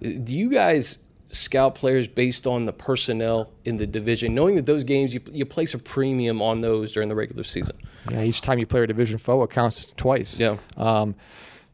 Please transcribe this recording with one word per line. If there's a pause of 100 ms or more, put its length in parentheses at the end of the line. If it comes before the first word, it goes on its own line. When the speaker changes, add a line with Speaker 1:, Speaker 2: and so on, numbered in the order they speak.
Speaker 1:
Do
you
guys (300)
scout
players
based
on
the
personnel (120)
in
the
division,
knowing
that
those
games,
you, (100)
you
place
a
premium
on
those
during
the
regular
season? (340)
Speaker 2:
Yeah,
each
time
you
play
a
division
foe,
it
counts
twice.
Speaker 1:
Yeah. (200)
Speaker 2:
Um, (600)